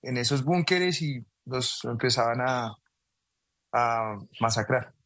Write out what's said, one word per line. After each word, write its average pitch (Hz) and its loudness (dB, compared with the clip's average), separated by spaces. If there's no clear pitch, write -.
en 127 -6
esos 127 0
búnkeres 180 2
y 139 -4
los 127 -4
empezaban 120 0
a, 123 -2
a 113 0
masacrar 117 0